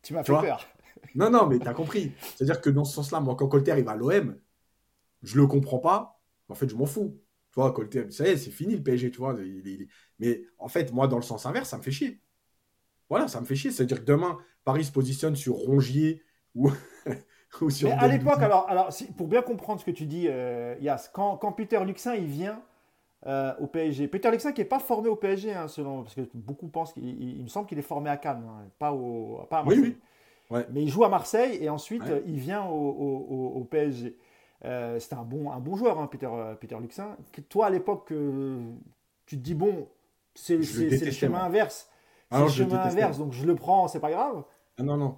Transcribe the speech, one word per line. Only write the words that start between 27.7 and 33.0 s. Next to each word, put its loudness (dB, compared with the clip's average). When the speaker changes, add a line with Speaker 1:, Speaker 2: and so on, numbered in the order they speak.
Speaker 1:
est -6
formé -6
à -2
Cannes, -6
hein, -16
pas -2
au, -6
pas 0
à -2
Speaker 2:
Oui, 6
Speaker 1:
Marseille. 4
Speaker 2:
oui. -2
Ouais. -2
Speaker 1:
Mais -2
il 0
joue 4
à 8
Marseille 0
et -2
ensuite, -6
Speaker 2:
Ouais. -4
Speaker 1:
euh, 2
il -4
vient -6
au, -2
au, -2